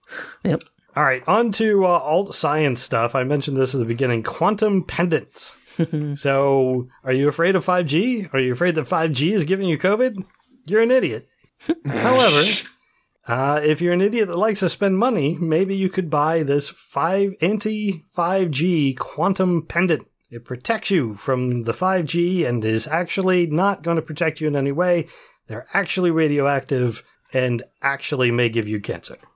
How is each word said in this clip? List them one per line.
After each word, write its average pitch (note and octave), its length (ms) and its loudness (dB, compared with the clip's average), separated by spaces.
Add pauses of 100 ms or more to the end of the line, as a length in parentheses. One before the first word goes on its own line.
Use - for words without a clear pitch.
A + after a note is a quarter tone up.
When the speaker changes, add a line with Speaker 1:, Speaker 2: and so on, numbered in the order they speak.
(440)
Speaker 1:
Yep. - 180 0 (340)
Speaker 2:
All D3 80 2
right, C3 240 0
on A3 240 2
to, G#3 320 2
uh, F3+ 40 4 (120)
alt E3+ 340 -2
science D3 460 0
stuff. A#2+ 340 -2
I C3 80 0
mentioned C#3 340 -2
this C3 160 2
at C3+ 60 -2
the A#2+ 60 0
beginning, A#2 400 0
quantum G3+ 580 0
pendants. - 720 -4 (240)
Speaker 1:
<laughs> D3+ 380 -4
Speaker 2:
So, C3+ 720 2 (160)
are C3 80 -2
you C#3 160 2
afraid E3+ 260 2
of F3 100 -2
five F3+ 220 0
G? G3 460 0
Are C3+ 80 2
you B2+ 120 0
afraid E3+ 220 0
that D3+ 120 -2
five E3 260 0
G D3 200 0
is F#3+ 120 2
giving F#3+ 240 -2
you D#3 100 0
covid? G#3 460 0 (420)
You're G#3+ 160 2
an A#3 80 4
idiot. D#3+ 380 0 (300)
Speaker 1:
<laughs> - 280 -4
Speaker 2:
However, G#3 560 4 (840)
uh, C3+ 340 0
if D3+ 180 2
you're F3 120 2
an F3+ 80 2
idiot G#3+ 280 2
that E3+ 100 -6
likes G#3 220 0
to F#3 100 2
spend F#3+ 280 0
money, F#3 400 0
maybe E3+ 380 0
you F#3+ 140 0
could F3+ 200 -4
buy D#3 320 2
this C#3+ 280 0
five, F#3+ 680 -2
anti-five F#3+ 1120 -2
G D3 440 0
quantum F3+ 720 -2
pendant. E3+ 400 0 (240)
It A#2+ 140 -14
protects G#3+ 460 -6
you B2+ 240 0
from B2 480 -2
the A2+ 120 -2
five F#3 320 0
G F3 380 0
and A#2+ 200 -2
is A2+ 240 0
actually F3+ 580 0
not F#3 360 0
gonna E3 200 0
protect D#3+ 380 -4
you D#3 80 -2
in C#3+ 80 0
any C#3 160 0
way. F3 340 0 (400)
They're A2 280 -12
actually F#3 360 0
radioactive C#3 920 0 (300)
and B2 300 0 (200)
actually C3+ 480 0
may A#2+ 180 2
give A2+ 180 -2
you G#2+ 140 -4
cancer. - 360 -10 (200)